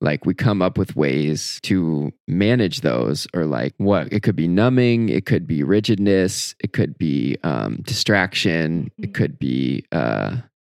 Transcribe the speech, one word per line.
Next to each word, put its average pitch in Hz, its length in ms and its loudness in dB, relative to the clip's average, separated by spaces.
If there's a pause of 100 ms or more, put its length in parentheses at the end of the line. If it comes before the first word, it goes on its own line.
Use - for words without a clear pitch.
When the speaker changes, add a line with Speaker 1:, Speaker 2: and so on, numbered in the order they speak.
Speaker 1:
like, 73 240 -2
we - 80 2
come 104 300 0
up 92 160 0
with - 180 -2
ways 76 680 0
to 82 460 0 (160)
manage 101 540 2
those, 62 540 -2
or, 82 100 0
like, 65 320 -2
what? 98 340 0
It 104 120 -2
could 101 140 0
be 80 120 0
numbing, 117 640 4
it - 160 0
could 85 200 0
be 78 160 0
rigidness, 98 1000 2
it 104 120 -4
could - 240 0
be, 69 480 0
um, 57 380 -2
distraction, 87 1120 0
it - 60 -12
Speaker 2:
Mm-hmm. - 100 -8
Speaker 1:
could - 260 -2
be, 65 540 -2
uh, 53 460 -2 (320)